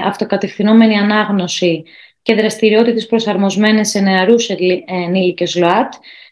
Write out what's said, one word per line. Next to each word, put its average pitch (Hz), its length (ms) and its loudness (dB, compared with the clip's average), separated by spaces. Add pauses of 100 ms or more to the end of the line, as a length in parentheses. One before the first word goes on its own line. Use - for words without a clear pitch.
αυτοκατευθυνόμενη 214 960 2
ανάγνωση 202 840 -2 (400)
και - 120 0
δραστηριότητες 220 720 0
προσαρμοσμένες 208 840 0
σε 208 120 -4
νεαρούς 196 500 2
ελι-, 180 360 -2
ενήλικες 180 680 -2
λοατ, 180 360 0 (400)